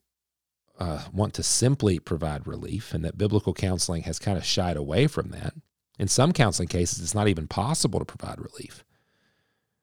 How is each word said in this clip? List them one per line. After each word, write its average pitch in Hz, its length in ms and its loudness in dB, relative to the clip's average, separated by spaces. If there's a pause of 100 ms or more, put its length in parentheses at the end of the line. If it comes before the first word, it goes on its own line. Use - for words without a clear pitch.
(800)
uh, 78 320 -4
want 104 220 0
to - 100 -4
simply 110 540 4
provide 76 500 -4
relief, 69 460 -6
and 80 100 -2
that 82 140 -6
biblical 101 360 2
counseling 90 500 0
has 85 160 -6
kinda 95 240 -2
shied 87 340 0
away 78 300 2
from - 220 -4
that. - 260 -8 (420)
In 101 120 0
some 156 240 4
counseling 92 340 4
cases, 87 340 0
it's 82 140 -4
not 104 140 4
even 82 180 2
possible 101 520 0
to - 60 -2
provide - 360 -10
relief. - 420 -16 (1000)